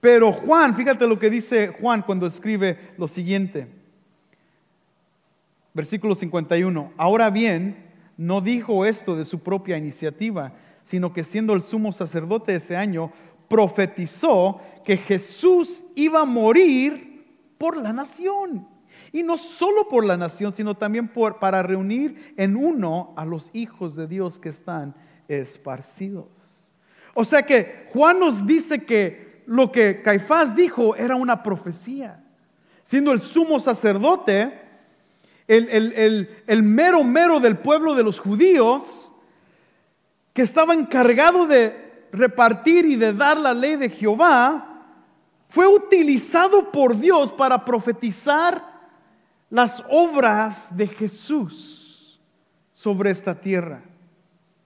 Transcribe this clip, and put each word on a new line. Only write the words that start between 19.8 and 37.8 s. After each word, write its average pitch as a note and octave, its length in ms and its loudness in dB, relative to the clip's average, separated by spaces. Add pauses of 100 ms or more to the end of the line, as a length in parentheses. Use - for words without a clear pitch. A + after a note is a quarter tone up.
por A#3+ 200 0
la F3+ 100 0
nación, F3 380 -8
sino G#3 200 -6
también A3 340 -4
por, A3 300 -4
para F#3+ 240 0
reunir G3 760 -6
en G3 180 0
uno G#3+ 580 -4
a D#3 120 -12
los D#3+ 260 -12
hijos G#3+ 440 -12
de D#3+ 100 -10
Dios F3+ 320 -8
que - 100 -14
están D3 460 -12 (340)
esparcidos". - 1400 -14 (400)
O A#3 100 0
sea C#4+ 200 2
que C4 500 0
Juan D#4+ 260 4
nos A#3+ 280 0
dice D4 360 0
que - 640 -4
lo B3 240 2
que G#3 300 2
Caifás A3 560 0
dijo A#3+ 400 2
era B3+ 200 -4
una B3 260 -2
profecía. G#3+ 840 -10 (580)
Siendo C#4 300 0
el A3+ 80 2
sumo D#4+ 400 0
sacerdote, A3 1000 0 (840)
el, A#3 220 4
el, A3+ 240 0
el, A3 560 -2
el A3 160 4
mero D4+ 400 4
mero D#4 340 2
del A#3 180 2
pueblo D4+ 380 0